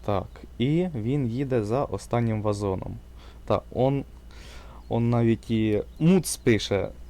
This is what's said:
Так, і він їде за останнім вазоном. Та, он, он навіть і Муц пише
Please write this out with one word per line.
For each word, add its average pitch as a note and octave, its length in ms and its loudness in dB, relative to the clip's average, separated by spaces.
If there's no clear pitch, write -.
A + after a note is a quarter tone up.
Так, F#2+ 240 0
і D#3 360 2
він B2 340 0
їде B2 360 0
за A#2+ 200 0
останнім A2 580 -2
вазоном. G2+ 540 -2
Та, - 180 0
он, C3+ 320 2
он A#2 220 2
навіть A#2 400 2
і A2 320 2
Муц F3 380 4
пише G#2 540 2